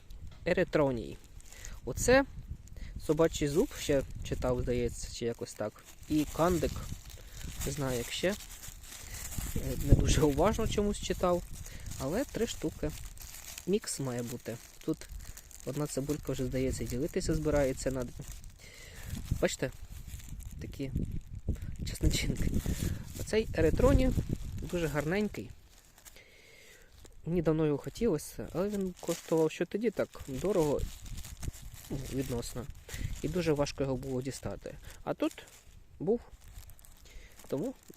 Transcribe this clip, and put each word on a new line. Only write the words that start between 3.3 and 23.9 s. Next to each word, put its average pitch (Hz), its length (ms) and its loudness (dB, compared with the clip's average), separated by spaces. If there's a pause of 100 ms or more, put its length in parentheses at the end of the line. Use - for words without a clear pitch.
зуб, 170 220 4 (100)
ще 139 240 4 (200)
читав, 127 380 2
здається, 123 520 0
чи - 120 -4
якось 117 280 -4
так. 107 200 -4 (360)
І 151 160 4 (100)
кандик. 156 360 4 (920)
Не 139 60 0
знаю, 135 260 0
як 120 140 -4
ще. 190 240 0 (1200)
Е, - 40 0 (260)
не 139 80 10
дуже 139 280 8
уважно 165 460 6
чомусь 208 340 2
читав. 175 420 2 (560)
Але 160 260 0
три 226 220 -2
штуки. - 440 -2 (760)
Мікс - 320 0
має 123 240 -2
бути. 117 340 -6 (280)
Тут 156 120 0 (680)
одна 143 220 -2
цибулька 143 440 -2
вже, 131 140 0
здається, 127 380 0
ділитися 160 520 0
збирається 147 560 2
на 131 120 -2
дві. 123 80 -6 (1300)
Бачите? - 300 2 (920)
Такі 131 300 -6 (920)
чесничинки. - 680 2 (680)
Оцей - 340 0
Еретроні 254 580 6 (600)